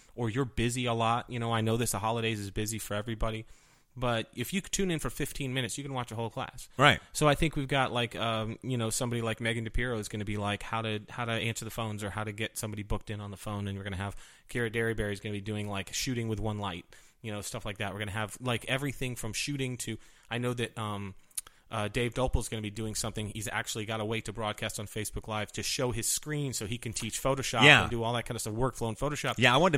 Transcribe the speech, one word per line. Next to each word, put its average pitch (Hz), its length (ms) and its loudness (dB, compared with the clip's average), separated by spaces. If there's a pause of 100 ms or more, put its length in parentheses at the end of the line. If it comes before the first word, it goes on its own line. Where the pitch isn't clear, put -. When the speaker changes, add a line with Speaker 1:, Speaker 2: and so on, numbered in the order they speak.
(160)
Speaker 1:
or 117 140 0
you're 127 160 2
busy 123 400 0
a 117 80 2
lot, 117 360 2
you 123 100 -4
know, 117 120 0
I 113 80 4
know 110 160 4
this, 117 160 2
the 104 80 0
holidays 113 400 0
is 101 120 -4
busy 107 280 -2
for - 140 -6
everybody, 110 520 -2 (520)
but 120 360 2
if - 200 -4
you 190 80 0
tune - 300 0
in 160 80 0
for 131 100 -2
fifteen 135 440 -4
minutes, 127 240 -2
you 139 60 -6
can 143 100 -6
watch 123 200 -4
a - 20 -6
whole 113 140 -2
class. - 480 -8
Speaker 2:
Right. 131 240 10 (100)
Speaker 1:
So - 160 4
I 143 80 8
think 156 220 2
we've 139 100 0
got, 135 240 2
like, 120 240 0
um, 110 480 0
you 127 140 0
know, 113 120 0
somebody 120 320 0
like 113 200 -2
Megan 113 260 0
DePiero 120 320 0
is 104 80 -4
gonna 107 180 -4
be 104 120 -2
like, 101 260 0
how 113 180 -2
to, 107 280 -2
how 120 160 -6
to 117 80 0
answer 113 320 0
the 110 60 -6
phones 107 320 -4
or 104 60 -2
how 107 140 -2
to 107 80 -4
get 104 260 -4
somebody 104 260 -4
booked 104 260 0
in 104 100 -4
on 101 120 -8
the 95 60 -10
phone. 101 300 -4
And 98 100 -4
we're 95 60 -8
gonna 98 140 -4
have 98 180 -4 (340)
Kira 117 240 0
Derryberry 113 380 2
is 98 80 -4
gonna 107 140 -6
be 101 80 -4
doing, 104 280 -4
like, 98 240 -4
shooting 117 360 0
with 107 100 0
one 104 200 -2
light, 92 260 -4 (360)
you 110 120 -6
know, 104 80 -4
stuff - 240 -6
like 104 140 -6
that. 101 120 -2
We're 98 80 -6
gonna 104 120 -4
have, 107 280 -4
like, 123 300 0
everything 131 480 -2
from 110 160 -4
shooting 135 440 -2
to, 113 200 -4 (340)
I 120 60 0
know 123 160 0
that, 117 240 -4
um, 101 380 -4 (560)
uh, 107 160 0
Dave 120 280 0
Doppel 127 240 2
is 117 100 -2
gonna 110 140 -4
be 107 80 -4
doing 110 240 -4
something. 107 320 -2
He's 104 200 -6
actually 110 380 -4
got 110 140 -2
a 107 60 -2
way 110 160 0
to 107 120 -6
broadcast 107 460 -4
on 104 80 -6
Facebook - 400 -6
Live 107 240 -2
to - 100 -4
show 127 300 0
his 110 160 0
screen 147 440 0
so 110 140 -4
he 113 140 -2
can 117 140 -6
teach - 280 -4
Photoshop 131 420 2
Speaker 2:
Yeah. 135 200 10
Speaker 1:
and 82 80 -2
do 117 120 0
all 117 100 0
that 117 120 0
kind 123 100 -4
of 110 60 -6
stuff, 107 140 -4
workflow 120 340 0
in 107 60 -2
Photoshop. 139 420 -2
Speaker 2:
Yeah, 120 160 10
I 127 40 8
wanted 170 160 8
to 147 40 6